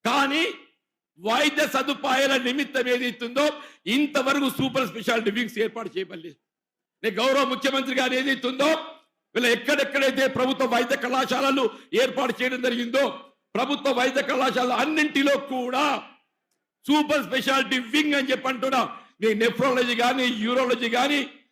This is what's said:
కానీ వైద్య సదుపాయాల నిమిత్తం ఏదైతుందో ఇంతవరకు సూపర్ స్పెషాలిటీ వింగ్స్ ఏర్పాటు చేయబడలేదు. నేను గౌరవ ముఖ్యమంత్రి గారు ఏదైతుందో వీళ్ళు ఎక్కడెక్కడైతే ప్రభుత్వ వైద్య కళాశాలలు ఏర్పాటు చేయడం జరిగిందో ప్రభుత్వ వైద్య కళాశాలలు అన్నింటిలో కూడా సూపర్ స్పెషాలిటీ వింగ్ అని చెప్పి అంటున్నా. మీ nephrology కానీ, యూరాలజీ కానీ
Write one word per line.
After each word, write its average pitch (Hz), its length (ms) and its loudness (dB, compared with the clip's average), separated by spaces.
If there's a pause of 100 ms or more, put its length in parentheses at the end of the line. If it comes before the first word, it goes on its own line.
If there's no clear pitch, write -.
కానీ 277 380 2 (760)
వైద్య 285 480 2
సదుపాయాల 269 680 0
నిమిత్తం 254 500 -2
ఏదైతుందో 247 580 0 (400)
ఇంతవరకు 277 640 0
సూపర్ 262 380 -2
స్పెషాలిటీ 220 440 -2
వింగ్స్ 220 280 -4
ఏర్పాటు 220 380 -6
చేయబడలేదు. 170 380 -12 (680)
నేను 214 120 -2
గౌరవ 262 280 2
ముఖ్యమంత్రి 262 520 -2
గారు 254 180 0
ఏదైతుందో 262 560 0 (680)
వీళ్ళు 240 140 2
ఎక్కడెక్కడైతే 269 800 2
ప్రభుత్వ 262 380 0
వైద్య 240 300 0
కళాశాలలు 262 760 0 (240)
ఏర్పాటు 262 480 0
చేయడం 254 200 -2
జరిగిందో 247 480 0 (460)
ప్రభుత్వ 277 360 -2
వైద్య 262 300 0
కళాశాలలు 254 520 0
అన్నింటిలో 294 640 2
కూడా 262 640 -2 (840)
సూపర్ 294 360 2
స్పెషాలిటీ 254 560 0
వింగ్ 285 340 0
అని 269 180 0
చెప్పి 262 160 -2
అంటున్నా. 262 500 0 (240)
మీ 214 60 2
nephrology 240 720 2
కానీ, 254 240 2
యూరాలజీ 240 640 0
కానీ 269 400 0 (220)